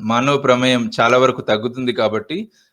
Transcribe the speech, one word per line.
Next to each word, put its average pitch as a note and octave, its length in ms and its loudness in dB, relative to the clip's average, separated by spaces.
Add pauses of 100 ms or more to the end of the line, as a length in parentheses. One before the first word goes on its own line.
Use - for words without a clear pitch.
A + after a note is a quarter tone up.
మానవ A#2+ 360 0
ప్రమేయం B2+ 440 2 (120)
చాలా A#2+ 240 4
వరకు B2+ 240 2
తగ్గుతుంది A#2+ 500 -4
కాబట్టి, A2 460 -2 (340)